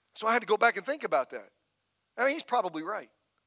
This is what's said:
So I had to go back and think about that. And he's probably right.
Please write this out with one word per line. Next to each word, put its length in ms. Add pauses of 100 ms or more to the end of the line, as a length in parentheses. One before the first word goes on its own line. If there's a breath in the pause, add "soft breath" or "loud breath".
(160)
So 120
I 60
had 80
to 60
go 100
back 200
and 80
think 180
about 280
that. 180 (680)
And 120
he's 140
probably 400
right. 260 (380)